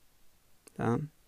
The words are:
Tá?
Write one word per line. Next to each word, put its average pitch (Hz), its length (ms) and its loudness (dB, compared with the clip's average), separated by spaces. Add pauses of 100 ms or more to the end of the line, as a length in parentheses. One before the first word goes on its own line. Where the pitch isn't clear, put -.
(760)
Tá? - 240 2 (280)